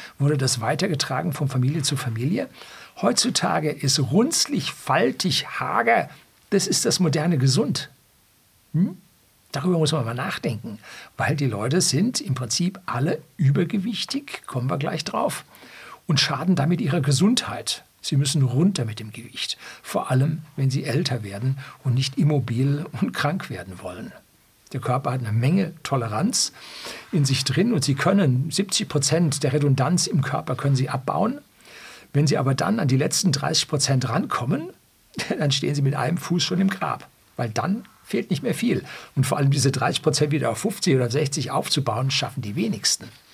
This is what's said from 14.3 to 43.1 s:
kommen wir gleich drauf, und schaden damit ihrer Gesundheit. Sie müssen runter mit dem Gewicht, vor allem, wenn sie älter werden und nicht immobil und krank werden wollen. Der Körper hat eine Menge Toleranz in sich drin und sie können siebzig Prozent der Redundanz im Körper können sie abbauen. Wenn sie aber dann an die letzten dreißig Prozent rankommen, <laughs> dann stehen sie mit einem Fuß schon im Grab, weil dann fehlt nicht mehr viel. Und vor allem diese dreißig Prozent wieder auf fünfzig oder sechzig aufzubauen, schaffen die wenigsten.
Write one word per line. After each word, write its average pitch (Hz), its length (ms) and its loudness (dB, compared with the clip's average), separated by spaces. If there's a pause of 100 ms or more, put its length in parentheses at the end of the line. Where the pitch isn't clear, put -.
kommen 123 240 -4
wir - 80 -2
gleich 160 260 -4
drauf, - 400 -4 (640)
und 147 140 2
schaden 170 340 0
damit 156 260 2
ihrer 160 220 0
Gesundheit. - 840 0 (160)
Sie - 160 -2
müssen 143 260 2
runter 135 420 2
mit 107 140 -6
dem 107 120 -10
Gewicht, - 480 -10 (240)
vor - 280 -4
allem, 139 320 2 (140)
wenn 135 140 2
sie 135 140 -2
älter 123 380 0
werden 104 360 -4 (260)
und 127 100 2
nicht 135 220 -2
immobil 143 680 2 (140)
und - 120 -2
krank 165 380 -2
werden 95 320 -12
wollen. 90 300 -12 (600)
Der - 80 -6
Körper 127 320 -2
hat 127 80 -2
eine 110 120 -4
Menge 156 400 2 (100)
Toleranz 123 680 0 (580)
in 147 140 4
sich 131 200 0
drin 214 280 2
und 147 120 0
sie 139 100 2
können 160 560 4
siebzig - 380 -2
Prozent 156 540 2
der 139 120 0
Redundanz 143 520 4
im 170 140 2
Körper 135 360 -2
können 139 200 2
sie 131 140 2
abbauen. 214 480 0 (760)
Wenn 139 140 4
sie 131 100 4
aber 131 180 2
dann 190 240 0
an 160 100 2
die 131 100 4
letzten 165 340 2
dreißig 139 360 0
Prozent 135 420 0
rankommen, 196 580 -2 (340)
<laughs> - 360 -6
dann 143 140 0
stehen - 220 0
sie 147 60 -2
mit 135 140 2
einem 135 240 -2
Fuß - 260 -2
schon 185 160 0
im 196 80 4
Grab, - 400 -4 (280)
weil 120 120 -4
dann 165 360 -2 (200)
fehlt - 240 -4
nicht 143 140 -2
mehr 226 120 0
viel. 220 300 0 (320)
Und 135 80 4
vor 147 140 0
allem 139 120 4
diese 139 220 4
dreißig - 300 0
Prozent 147 300 2
wieder 131 180 0
auf 110 80 -4
fünfzig 190 360 0
oder 123 160 2
sechzig 139 400 -2
aufzubauen, 131 600 0
schaffen 117 320 -4
die 101 120 -6
wenigsten. 190 540 -2 (260)